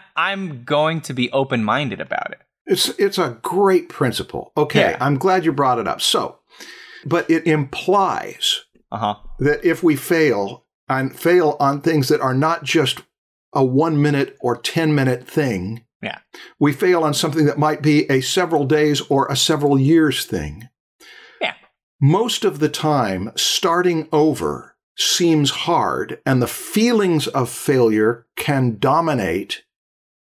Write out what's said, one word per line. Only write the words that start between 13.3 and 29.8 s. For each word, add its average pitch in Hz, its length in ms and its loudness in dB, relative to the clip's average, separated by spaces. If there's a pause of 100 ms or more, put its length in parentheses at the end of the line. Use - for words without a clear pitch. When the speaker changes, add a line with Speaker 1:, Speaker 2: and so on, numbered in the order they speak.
Speaker 2:
a 139 100 2
one 143 380 2
minute 143 400 0
or 120 160 -2
ten 160 360 -2
minute 127 320 0
thing, 107 600 -4 (160)
Speaker 1:
Yeah. - 160 -10 (420)
Speaker 2:
we 147 140 2
fail 175 320 2
on 147 80 0
something 151 320 0
that 147 120 0
might 147 240 0
be 151 300 2
a 131 80 4
several 160 460 0
days 147 340 2 (100)
or 139 220 2
a 131 60 0
several 143 420 2
years 151 460 4
thing. 80 420 -8 (720)
Speaker 1:
Yeah. - 140 -6 (480)
Speaker 2:
Most 196 420 2
of 160 160 -2
the 147 100 0
time, 120 680 -2
starting 170 760 0
over 123 640 0 (220)
seems 160 540 2
hard, 110 720 -2
and 131 160 2
the 117 60 0
feelings 208 800 0
of 127 220 -2
failure 117 760 2 (100)
can 127 440 0
dominate 131 840 -2 (720)